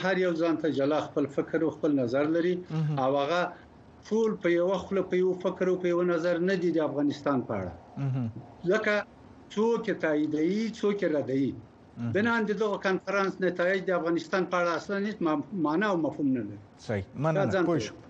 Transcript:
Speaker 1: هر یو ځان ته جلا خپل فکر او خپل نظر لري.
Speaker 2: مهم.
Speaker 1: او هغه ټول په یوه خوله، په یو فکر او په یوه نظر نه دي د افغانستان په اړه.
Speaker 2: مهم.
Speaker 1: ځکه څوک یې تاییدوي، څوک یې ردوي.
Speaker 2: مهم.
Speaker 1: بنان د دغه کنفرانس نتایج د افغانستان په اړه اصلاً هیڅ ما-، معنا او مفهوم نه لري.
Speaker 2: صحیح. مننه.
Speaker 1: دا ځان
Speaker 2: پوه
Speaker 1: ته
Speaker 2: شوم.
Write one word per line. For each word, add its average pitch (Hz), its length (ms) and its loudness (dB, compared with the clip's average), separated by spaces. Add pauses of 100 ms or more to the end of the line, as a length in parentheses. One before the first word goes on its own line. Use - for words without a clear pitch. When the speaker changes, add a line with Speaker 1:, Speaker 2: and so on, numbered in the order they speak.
Speaker 1:
هر 185 160 2
یو 180 160 2
ځان 165 220 2
ته 160 140 0
جلا 139 300 2
خپل 147 260 -2
فکر 156 360 -2
او 156 80 2
خپل 143 300 0
نظر 127 240 2
لري. 170 460 0
Speaker 2:
مهم. 156 280 0
Speaker 1:
او 135 180 2
هغه 170 360 0 (580)
ټول 220 320 2
په 175 80 2
یوه 175 280 2
خوله، 190 240 -2
په 180 140 -2
یو 185 160 4
فکر 180 360 -2
او 185 80 2
په 180 120 0
یوه 175 160 2
نظر 170 340 2
نه 180 160 2
دي 175 160 0
د 160 80 2
افغانستان 143 640 0
په 120 120 -6
اړه. 90 460 -8
Speaker 2:
مهم. 127 300 -2 (360)
Speaker 1:
ځکه 208 360 2 (480)
څوک 226 380 0
یې 180 60 0
تاییدوي، 156 760 0
څوک 202 340 -2
یې - 20 2
ردوي. 135 500 0 (440)
Speaker 2:
مهم. 117 140 -2
Speaker 1:
بنان 220 320 2
د 202 80 0
دغه 202 240 -2
کنفرانس 190 640 0
نتایج 180 440 0
د 190 60 -2
افغانستان 170 560 0
په 180 100 -2
اړه 175 120 2
اصلاً 196 380 -2
هیڅ 214 160 -6
ما-، 156 200 0 (100)
معنا 170 340 0
او 202 100 2
مفهوم 147 320 0
نه 127 120 0
لري. 104 180 -8 (200)
Speaker 2:
صحیح. 104 240 -2 (120)
مننه. 147 300 2
Speaker 1:
دا 127 60 0
ځان 185 160 2
Speaker 2:
پوه 160 120 2
Speaker 1:
ته - 60 -2
Speaker 2:
شوم. - 120 -10 (140)